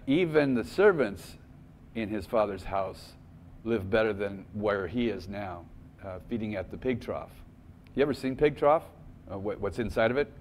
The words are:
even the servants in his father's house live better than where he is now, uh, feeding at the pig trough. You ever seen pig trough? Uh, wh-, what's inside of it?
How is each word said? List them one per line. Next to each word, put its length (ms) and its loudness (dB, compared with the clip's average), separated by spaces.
even 480 4
the 80 0
servants 760 2
in 140 -2
his 160 -4
father's 380 2
house 500 -4
live 260 0
better 240 4
than 400 -6
where 340 0
he 220 0
is 180 -6
now, 380 -8
uh, 160 -10
feeding 260 -4
at 160 -6
the 60 -10
pig 240 -2
trough. 300 -8
You 60 2
ever 120 2
seen 220 -4
pig 220 2
trough? 260 4
Uh, 60 -8
wh-, 260 -6
what's 180 -4
inside 320 2
of 60 0
it? 240 0